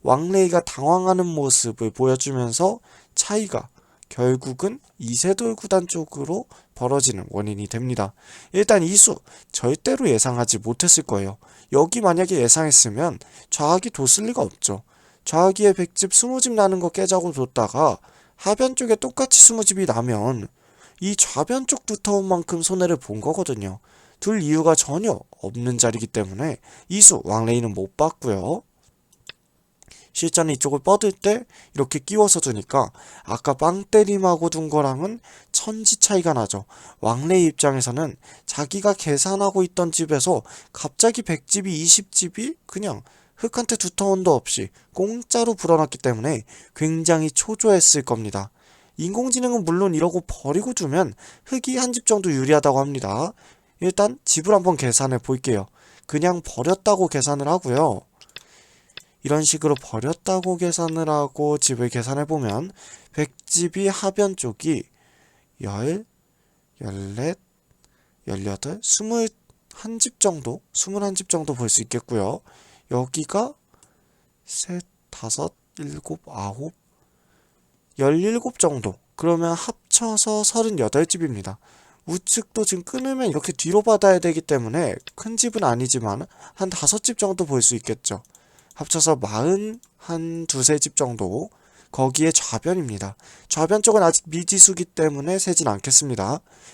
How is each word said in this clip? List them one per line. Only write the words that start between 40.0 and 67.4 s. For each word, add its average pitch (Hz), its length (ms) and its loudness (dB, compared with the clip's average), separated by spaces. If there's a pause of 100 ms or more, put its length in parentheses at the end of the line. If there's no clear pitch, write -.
갑자기 226 500 0
백집이, 185 580 -4
이십 170 300 2
집이 220 460 -4 (100)
그냥 190 360 -8 (340)
흙한테 233 400 -4
두터운도 190 580 2
없이 107 360 -4 (220)
공짜로 233 640 -2
불어났기 160 440 2
때문에 120 440 -2 (320)
굉장히 160 560 0
초조했을 196 720 2
겁니다. 107 480 -4 (480)
인공지능은 240 640 -2
물론 175 300 2
이러고 165 320 0
버리고 208 480 -4
두면 160 400 -2 (300)
흙이 262 340 -4
한 247 140 -2
집 233 120 -6
정도 196 260 2
유리하다고 139 500 4
합니다. 135 520 -4 (480)
일단 202 440 0
집을 170 300 2
한번 180 220 4
계산해 131 420 0
볼게요. 123 480 -2 (400)
그냥 170 380 0
버렸다고 185 640 0
계산을 143 400 -2
하고요. 143 540 0 (1200)
이런 151 220 0
식으로 151 360 2
버렸다고 175 760 -4
계산을 165 520 -2
하고 147 500 0
집을 123 300 -2
계산해 131 380 -4
보면 147 460 -4 (400)
백집이 170 760 -4
하변 196 480 -2
쪽이 131 460 -4 (800)
열, 127 420 -6 (760)
열넷, 101 580 -8 (880)